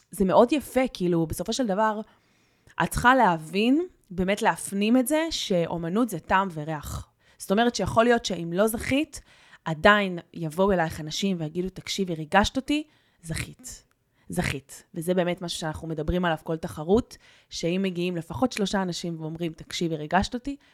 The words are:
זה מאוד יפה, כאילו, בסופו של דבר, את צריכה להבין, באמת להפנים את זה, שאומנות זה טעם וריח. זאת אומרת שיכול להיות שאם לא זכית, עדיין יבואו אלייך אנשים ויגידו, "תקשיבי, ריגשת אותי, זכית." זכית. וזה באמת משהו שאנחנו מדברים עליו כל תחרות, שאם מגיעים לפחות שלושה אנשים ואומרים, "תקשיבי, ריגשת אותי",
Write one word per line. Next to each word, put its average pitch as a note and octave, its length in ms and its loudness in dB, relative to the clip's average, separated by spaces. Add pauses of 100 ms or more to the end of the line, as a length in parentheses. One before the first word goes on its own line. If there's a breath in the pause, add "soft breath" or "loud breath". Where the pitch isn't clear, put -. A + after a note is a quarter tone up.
(120)
זה G3 140 0
מאוד A3+ 260 8
יפה, C4 420 0
כאילו, E3+ 320 0
בסופו F3 280 -6
של B3+ 140 -2
דבר, G#3+ 340 0 (800 soft breath)
את F3+ 60 -2
צריכה B3+ 260 4
להבין, G#3+ 720 4 (220)
באמת F#3+ 320 0
להפנים G3+ 560 2
את B3 100 4
זה, D#4 220 0
שאומנות F3+ 800 -2
זה E3+ 100 -8
טעם G3 340 0
וריח. D3+ 540 -8 (300 soft breath)
זאת - 140 -6
אומרת A#3+ 240 4
שיכול A3 280 2
להיות A#3+ 220 4
שאם E3+ 280 -6
לא G3+ 140 4
זכית, C4 540 -2 (440 soft breath)
עדיין F3+ 540 4 (140)
יבואו F3+ 380 0
אלייך E3 300 0
אנשים F3 380 -2
ויגידו, E3+ 300 -4
"תקשיבי, F3+ 460 -6
ריגשת D#3+ 400 0
אותי, D4 280 -2 (380 soft breath)
זכית." - 600 -10 (460)
זכית. - 540 -6 (100)
וזה F3 200 -2
באמת F3 280 0
משהו E3+ 180 -8
שאנחנו D#3+ 280 -8
מדברים D#3+ 380 -2
עליו D#3+ 180 2
כל D#3+ 140 -4
תחרות, F3 600 0 (320 soft breath)
שאם F3 340 -2
מגיעים F3+ 340 -2
לפחות E3+ 340 -2
שלושה G3 300 -2
אנשים E3+ 400 -6
ואומרים, D#3+ 320 -6
"תקשיבי, - 420 -6
ריגשת D#3+ 380 0
אותי", C#4 220 -8 (180 soft breath)